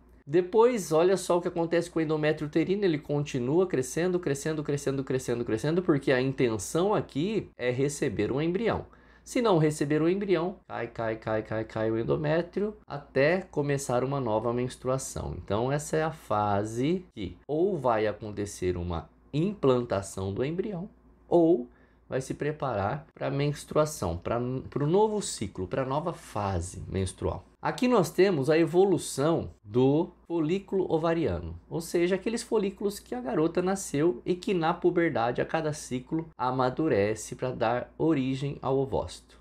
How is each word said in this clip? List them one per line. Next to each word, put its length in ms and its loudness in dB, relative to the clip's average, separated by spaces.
Depois, 640 4
olha 240 6
só 220 2
o 20 -2
que 80 -4
acontece 420 0
com 80 -4
o 40 4
endométrio 440 0
uterino, 380 2
ele 140 2
continua 680 0
crescendo, 540 0
crescendo, 420 -2
crescendo, 400 -2
crescendo, 420 -2
crescendo, 380 0
porque 300 2
a 80 4
intenção 760 0
aqui 640 -2
é 140 0
receber 580 0
um 100 -2
embrião. 460 0
Se 180 -2
não 160 6
receber 420 2
o 80 2
embrião, 480 0
cai, 180 -6
cai, 300 -4
cai, 260 -2
cai, 220 -4
cai 260 -2
o 80 0
endométrio 760 -2
até 540 0
começar 540 0
uma 160 -2
nova 320 0
menstruação. 880 -4
Então, 300 0
essa 240 -2
é 80 0
a 80 -2
fase 1000 0
que 240 -8
ou 280 0
vai 300 2
acontecer 680 -4
uma 340 -4
implantação 1000 0
do 120 -2
embrião, 440 -6
ou 400 4
vai 120 -4
se 140 -6
preparar 800 -4
pra 160 -6
menstruação, 880 0
pra, 240 -2
pro 180 -2
novo 360 2
ciclo, 440 -6
pra 180 -2
nova 280 -2
fase 760 -4
menstrual. 580 -4
Aqui 240 0
nós 240 4
temos 380 4
a 100 6
evolução 920 2
do 480 2
folículo 640 -2
ovariano, 640 0
ou 120 -6
seja, 340 0
aqueles 280 -2
folículos 560 -2
que 160 -12
a 60 -6
garota 400 0
nasceu 640 0
e 100 0
que 200 -2
na 180 2
puberdade 720 2
a 20 -4
cada 280 -2
ciclo 680 -6
amadurece 960 0
pra 140 -4
dar 480 0
origem 640 0
ao 160 0
ovócito. 640 -4